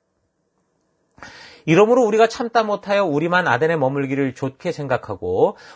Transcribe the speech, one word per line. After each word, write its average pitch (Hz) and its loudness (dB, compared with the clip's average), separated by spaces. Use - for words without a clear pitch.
"이러므로 214 4
우리가 220 4
참다 233 -2
못하여 202 -2
우리만 170 0
아덴에 156 0
머물기를 135 -4
좋게 139 -8
생각하고 123 -4